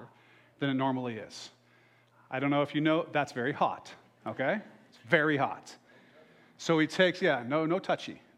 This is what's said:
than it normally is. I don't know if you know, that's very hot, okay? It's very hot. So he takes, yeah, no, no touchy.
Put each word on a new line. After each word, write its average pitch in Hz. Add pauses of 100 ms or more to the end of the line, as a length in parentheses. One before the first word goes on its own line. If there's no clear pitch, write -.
(600)
than 139
it -
normally 127
is. - (800)
I 131
don't 139
know 143
if 143
you 147
know, 156
that's 143
very 127
hot, - (320)
okay? 135 (300)
It's - (100)
very 151
hot. - (800)
So 165
he 156
takes, 180
yeah, 143
no, 156
no 175
touchy. - (180)